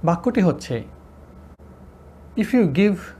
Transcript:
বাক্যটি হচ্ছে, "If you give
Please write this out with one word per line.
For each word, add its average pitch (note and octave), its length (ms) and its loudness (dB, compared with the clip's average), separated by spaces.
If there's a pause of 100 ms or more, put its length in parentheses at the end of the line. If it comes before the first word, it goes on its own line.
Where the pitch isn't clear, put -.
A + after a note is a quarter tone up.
বাক্যটি F3 360 0
হচ্ছে, C3 440 -2 (1500)
"If G#3+ 100 -2
you B3 160 2
give F#3 340 2 (240)